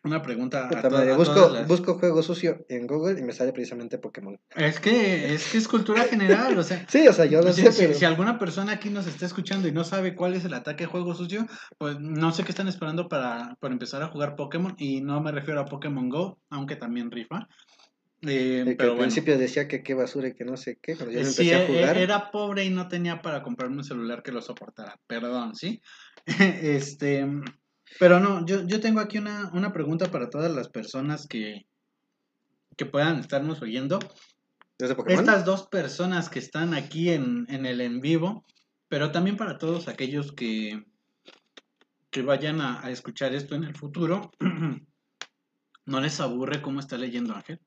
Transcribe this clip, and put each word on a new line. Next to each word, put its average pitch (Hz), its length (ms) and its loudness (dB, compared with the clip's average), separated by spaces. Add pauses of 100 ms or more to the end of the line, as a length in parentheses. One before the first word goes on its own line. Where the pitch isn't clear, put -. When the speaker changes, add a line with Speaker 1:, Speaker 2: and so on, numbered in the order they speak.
Speaker 1:
una 147 180 -2
pregunta 127 440 -4
a 127 40 -8
Speaker 2:
Puta - 120 -2
Speaker 1:
to-, 135 100 2
Speaker 2:
madre, 131 220 4
Speaker 1:
a - 40 6
Speaker 2:
busco, 160 180 6
Speaker 1:
todas 180 180 10
las 123 140 -2
Speaker 2:
busco 175 320 2
juego 160 240 4
sucio 170 460 -2
en 123 180 -6
Google 156 320 -2
y 135 40 -6
me 120 100 -6
sale 127 200 -2
precisamente 120 460 -8
Pokémon. 98 400 -14 (160)
Speaker 1:
Es 156 240 0
que, 202 540 4
es - 180 -4
que 233 80 2
es 220 80 0
cultura 220 380 2
general, 220 520 4
o 170 60 2
sea, 180 220 -4
Speaker 2:
<laughs> - 40 -20
Sí, 302 180 10
o 208 60 12
sea, 165 120 8
yo 151 160 6
lo 180 120 8
Speaker 1:
si, 180 80 4
Speaker 2:
sé, 220 100 12
Speaker 1:
si, 208 120 4
Speaker 2:
pero 156 100 6
Speaker 1:
si 147 120 4
alguna 190 340 2
persona 196 340 -4
aquí 208 160 -6
nos 202 180 -4
está 160 180 -6
escuchando 190 420 -4
y 151 40 0
no 165 120 -2
sabe 185 320 -2
cuál 180 180 -2
es 180 120 -4
el 170 100 -6
ataque 147 300 -8
a - 20 -10
juego 175 260 -4
sucio, 185 320 -6 (320)
pues 147 220 -6
no 156 320 0
sé 165 120 -2
qué - 60 -4
están 196 180 -4
esperando 170 420 -4
para, 123 500 -4
para 131 140 -6
empezar 123 280 -8
a 156 60 -6
jugar 147 280 -6
Pokémon, 170 420 -4
y 135 240 -4
no 143 200 -2
me 156 100 -2
refiero 147 300 -4
a 139 40 -4
Pokémon 139 440 -4
Go, 175 300 -4 (100)
aunque 143 260 -8
también 120 360 -6
rifa. 120 360 -8 (760)
Eh, 131 360 0
Speaker 2:
El 127 60 -2
que 123 100 2
Speaker 1:
pero 123 160 4
Speaker 2:
al 120 60 0
Speaker 1:
bueno. 120 120 2
Speaker 2:
principio 143 280 2
decía 131 300 0
que 143 140 -6
qué 135 140 -4
basura 131 320 -2
y 127 80 -6
que 120 100 -10
no 127 100 -6
sé 123 260 -12
qué, 160 140 -6
cuando 131 180 -10
yo 120 60 -2
Speaker 1:
Eh, 139 40 0
Speaker 2:
lo 139 60 0
Speaker 1:
sí, 165 200 4
Speaker 2:
empecé 170 60 6
a 180 40 6
Speaker 1:
e-, 180 40 4
e-, 139 180 2
Speaker 2:
jugar. 156 160 4
Speaker 1:
era 202 340 0
pobre 202 340 -4
y 190 40 -2
no 180 180 -2
tenía 175 360 -4
para 147 180 -6
comprarme 127 360 -6
un 143 60 -8
celular 120 400 -8
que - 80 -12
lo 120 100 -6
soportara, 104 680 -16
perdón, 117 480 -6
¿sí? 214 260 -8 (460)
<laughs> 185 340 4
Este, 143 680 0 (720)
pero 180 200 10
no, 190 260 2
yo, 185 220 -2
yo 214 120 0
tengo 220 200 2
aquí 208 180 -4
una, 208 360 -8
una 190 200 -2
pregunta 160 380 -2
para 120 180 -4
todas 160 240 -2
las 120 160 -6
personas 135 580 -6
que, 107 380 -10 (1120)
que 143 80 -6
puedan 147 340 0
estarnos 147 440 -4
oyendo. 131 340 -4 (800)
Speaker 2:
¿Es 127 120 -4
de 131 60 -2
Pokémon? 180 240 2
Speaker 1:
Estas 208 240 4
dos 190 240 0
personas 175 600 -4
que - 100 -10
están 160 360 -4
aquí 160 340 -2
en, 123 400 -2
en 135 160 -6
el 123 160 -4
en 123 200 -4
vivo, 165 440 0 (420)
pero 147 240 -2
también 185 240 0
para 196 220 -8
todos 170 300 -4
aquellos 143 440 -6
que, 110 540 -6 (1300)
que 139 100 -6
vayan 143 400 0
a, 127 240 -6
a 127 60 -8
escuchar 127 420 -6
esto 143 220 -6
en 165 80 -4
el 147 120 -10
futuro, 165 540 -4 (100)
<clears throat> - 1500 -8
¿no 135 160 -4
les 147 180 -4
aburre 131 420 -4
cómo 139 180 -6
está 135 180 -10
leyendo 120 380 -6
Ángel? 156 320 -14